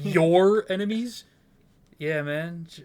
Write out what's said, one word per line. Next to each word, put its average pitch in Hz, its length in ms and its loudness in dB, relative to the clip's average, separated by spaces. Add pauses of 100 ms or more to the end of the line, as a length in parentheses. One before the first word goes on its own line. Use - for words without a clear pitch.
Your 190 680 4
enemies? 220 540 -4 (720)
Yeah, 151 240 -4
man. 160 460 -6
J- - 160 -20